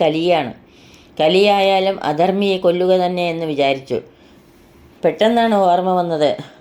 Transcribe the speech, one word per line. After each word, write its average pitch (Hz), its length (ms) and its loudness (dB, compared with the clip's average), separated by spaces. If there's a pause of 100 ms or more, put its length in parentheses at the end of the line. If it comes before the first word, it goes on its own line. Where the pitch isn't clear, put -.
കലിയാണ്. 156 520 0 (640)
കലിയായാലും 196 840 2
അധർമ്മിയെ 190 540 0
കൊല്ലുക 180 300 0
തന്നെ" 180 420 0
എന്ന് 165 160 -6
വിചാരിച്ചു. 139 540 -2 (1040)
പെട്ടെന്നാണ് 226 500 0
ഓർമ്മ 185 380 2
വന്നത്, 170 440 0 (240)